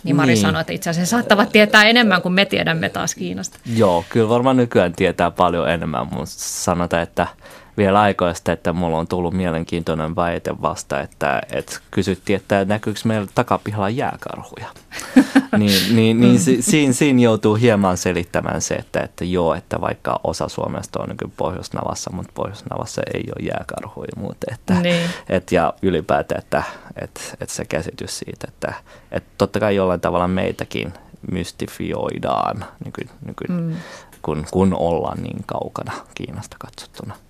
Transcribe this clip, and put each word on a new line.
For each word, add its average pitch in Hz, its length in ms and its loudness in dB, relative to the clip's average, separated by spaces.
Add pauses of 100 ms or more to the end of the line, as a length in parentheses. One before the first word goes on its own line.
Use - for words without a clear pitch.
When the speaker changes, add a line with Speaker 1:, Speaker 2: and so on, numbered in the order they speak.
Speaker 1:
niin 143 120 2
Mari 143 120 4
Speaker 2:
Niin. 120 140 6
Speaker 1:
sanoi, 160 200 2
että 170 120 -6
itse 175 160 -4
asiassa 170 280 0
saattavat 214 340 4
tietää 214 320 8
enemmän 214 380 6
kuin 180 120 -2
me 196 120 4
tiedämme 170 440 0
taas - 260 -4
Kiinasta. 180 440 -10 (160)
Speaker 2:
Joo, 90 340 4
kyllä 113 200 2
varmaan 123 280 4
nykyään 113 360 4
tietää 87 380 2
paljon 87 380 2
enemmän, 80 420 -2
mutta 64 140 -6 (120)
sanotaan, 87 680 -2
että 87 240 -2 (500)
vielä 101 240 4
aikoista, 92 500 2
että 85 220 -2
mulla 82 240 0
on 85 100 -2
tullut 87 260 -2
mielenkiintoinen 82 840 -2
väite 85 460 -2
vasta, 73 400 -4
että, 69 400 -2 (100)
että - 280 -8 (120)
kysyttiin, 98 460 -2
että 98 280 0
näkyykö 104 380 -4
meillä 110 320 -2
takapihalla 104 540 0
jääkarhuja. - 840 -8
<laughs> - 80 -20 (800)
Niin, 101 380 4
niin, 113 260 6
niin 123 180 8
si-, 131 160 4
Speaker 1:
Mm. 120 60 0
Speaker 2:
siinä, 143 320 4
siinä 135 280 4
joutuu 107 340 4
hieman 101 420 4
selittämään 85 640 -2
se, - 140 -4
että, - 260 -4
että - 240 -6
joo, 87 300 2
että 82 260 -6
vaikka - 420 -4
osa - 260 -4
Suomesta - 520 -6
on - 80 -8
niin - 80 -10
kuin - 200 -10
Pohjois-Navassa, - 760 -6
mutta 90 220 -10
Pohjois-Navassa - 680 -8 (120)
ei - 100 -6 (120)
ole - 120 -8
jääkarhuja - 680 -10
muuten. - 380 -10
Että, - 200 -2
Speaker 1:
Niin. 175 360 0 (200)
Speaker 2:
et, 92 220 -2
ja 85 300 2
ylipäätään, 78 580 0
että, - 240 -2 (380)
et, - 400 -14
et - 80 -10
se - 160 -8
käsitys - 540 -8
siitä, - 280 -12
että, - 260 -10 (380)
et - 120 -6 (140)
totta 101 220 0
kai 104 160 2
jollain 92 260 2
tavalla 87 260 0
meitäkin 90 680 -4 (380)
mystifioidaan, - 1300 -6 (180)
niin - 100 -12
kuin, - 160 -12 (160)
niin - 100 -12
kuin, 180 260 -6
Speaker 1:
Mm. 165 140 -6 (460)
Speaker 2:
kun, 76 300 -4
kun 92 220 2
ollaan 82 500 -2
niin - 220 -10
kaukana - 460 -8 (240)
Kiinasta - 440 -12
katsottuna. - 540 -16 (160)